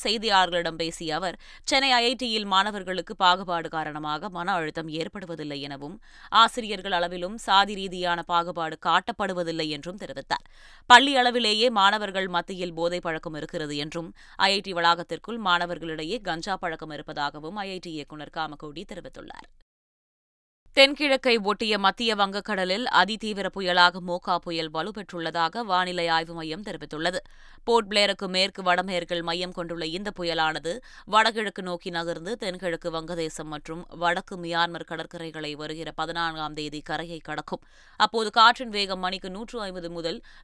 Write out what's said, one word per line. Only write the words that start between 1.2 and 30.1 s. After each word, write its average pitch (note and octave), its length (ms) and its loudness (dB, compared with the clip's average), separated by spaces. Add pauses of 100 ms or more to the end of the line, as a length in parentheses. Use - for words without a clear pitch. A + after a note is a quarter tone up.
சென்னை C4+ 280 2
ஐ A#3+ 120 6
ஐ B3 120 2
டியில் A3 300 -2
மாணவர்களுக்கு F#3+ 680 0
பாகுபாடு F3+ 540 2
காரணமாக D#3 600 -4
மன F3+ 220 -4
அழுத்தம் D#3+ 360 -2
ஏற்படுவதில்லை D#3+ 720 -8
எனவும், C#3+ 420 -12 (280)
ஆசிரியர்கள் G#3+ 600 2
அளவிலும் F3+ 460 -2
சாதி G3+ 360 4
ரீதியான F3+ 500 -2
பாகுபாடு E3+ 600 -2
காட்டப்படுவதில்லை F3 840 0
என்றும் D3+ 300 -8
தெரிவித்தார். - 480 -4 (400)
பள்ளி C4+ 300 10
அளவிலேயே A#3+ 540 4
மாணவர்கள் G3 580 2
மத்தியில் F3+ 460 -4
போதை E3+ 260 0
பழக்கம் D#3+ 340 -6
இருக்கிறது D3+ 440 -6
என்றும், E3 360 -8 (220)
ஐ G3 180 6
ஐ G3 60 2
டி G3 140 -8
வளாகத்திற்குள் E3+ 720 2
மாணவர்களிடையே E3+ 760 0
கஞ்சா F#3 360 -4
பழக்கம் D#3+ 320 -6
இருப்பதாகவும் D3+ 640 -6
ஐ G3 160 -8
ஐ F#3 80 -8
டி E3+ 120 -12
இயக்குனர் D3+ 420 -12
காமகோடி D#3 500 -8 (100)
தெரிவித்துள்ளார். - 640 -16 (1160)
தென்கிழக்கை C4+ 640 4
ஒட்டிய G#3 400 0
மத்திய G3+ 380 2
வங்கக்கடலில் G3 680 0
அதிதீவிர G3+ 720 2
புயலாக F3+ 440 4
மோகா F3+ 360 -2
புயல் E3 360 -4
வலுப்பெற்றுள்ளதாக E3+ 920 -4
வானிலை F3+ 460 0
ஆய்வு E3 260 0
மையம் E3 300 -8
தெரிவித்துள்ளது. D#3+ 540 -4 (460)
போர்ட் A3+ 300 4
பிளேருக்கு G3+ 340 2
மேற்கு F#3+ 360 0
வடமேற்கில் F3+ 580 2
மையம் F3 300 -4
கொண்டுள்ள E3+ 340 -6
இந்த F#3+ 340 -6